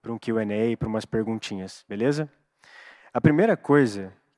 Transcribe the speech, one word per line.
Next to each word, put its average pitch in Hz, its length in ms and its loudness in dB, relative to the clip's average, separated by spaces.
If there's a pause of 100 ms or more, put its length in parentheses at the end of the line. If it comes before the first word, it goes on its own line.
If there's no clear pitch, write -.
pra 117 100 -10
um 117 60 -8
Q 113 200 -6
and 107 100 -2
A, 110 280 0
pra - 120 -6
umas 110 160 -4
perguntinhas, 107 840 -6
beleza? 143 400 -2 (840)
A 120 60 -2
primeira 165 360 4
coisa 101 560 2 (260)